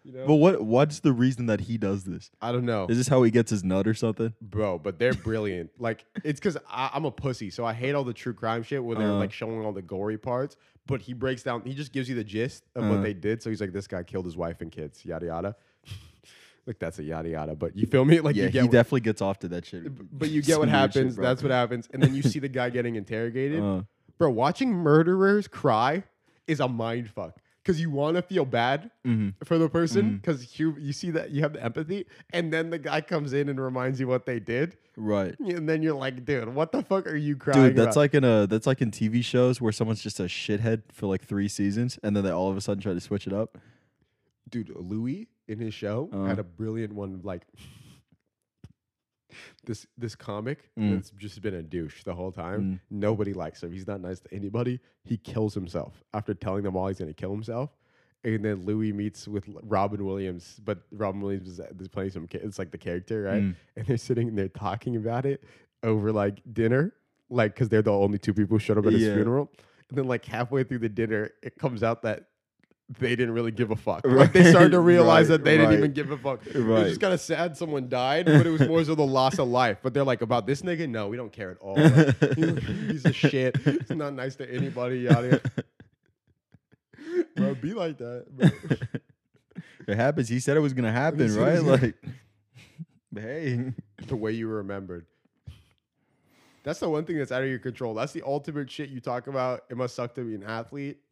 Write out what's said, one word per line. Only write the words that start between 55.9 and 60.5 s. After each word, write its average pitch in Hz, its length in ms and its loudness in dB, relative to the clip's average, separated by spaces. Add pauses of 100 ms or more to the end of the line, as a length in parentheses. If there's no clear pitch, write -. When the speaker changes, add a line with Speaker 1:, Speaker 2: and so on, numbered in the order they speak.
Speaker 1:
after 107 200 -6
telling 101 300 -4
them 95 120 -4
all 92 120 -2
he's 98 120 -6
gonna 80 140 -10
kill 95 180 -10
himself. 113 400 -8 (520)
And 110 200 -2
then 101 220 -4
Louis 107 280 -2
meets 104 340 -8
with 104 200 -8
L-, 104 160 -20
Robin 101 420 -2
Williams, 95 580 -8